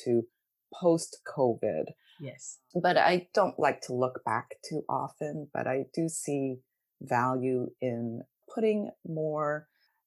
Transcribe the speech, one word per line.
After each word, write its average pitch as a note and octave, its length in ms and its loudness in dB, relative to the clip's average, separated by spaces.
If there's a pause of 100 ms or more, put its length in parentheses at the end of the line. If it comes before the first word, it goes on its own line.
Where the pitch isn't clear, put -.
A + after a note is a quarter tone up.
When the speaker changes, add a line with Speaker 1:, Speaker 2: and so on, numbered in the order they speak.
Speaker 1:
to A#2 160 4 (720)
post-covid. A2+ 920 -2 (360)
Speaker 2:
Yes. - 380 -16 (220)
Speaker 1:
But F3 160 4
I F3+ 360 4
don't - 260 2
like C#3 220 2
to - 120 -8
look B2+ 320 0
back A2+ 300 -2 (120)
too D#3 200 -6
often, D3 680 -6
but - 140 -2
I C3 260 -2
do E3 140 0
see C3+ 500 -4 (440)
value B2+ 720 0 (100)
in A#2 400 -4 (320)
putting G#3+ 380 0 (140)
more D#3 640 -2 (400)